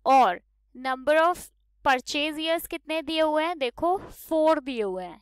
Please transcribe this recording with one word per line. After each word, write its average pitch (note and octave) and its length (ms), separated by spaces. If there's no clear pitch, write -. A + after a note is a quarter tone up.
और A#3+ 360
number C4 420
of E4+ 180
purchase D4 500
years D#4+ 320
कितने D#4+ 340
दिए D#4 200
हुए D#4 240
हैं? E4+ 140
देखो D#4 380
फ़ोर D#4 600
दिए B3+ 220
हुए F#3 220
हैं। E3+ 180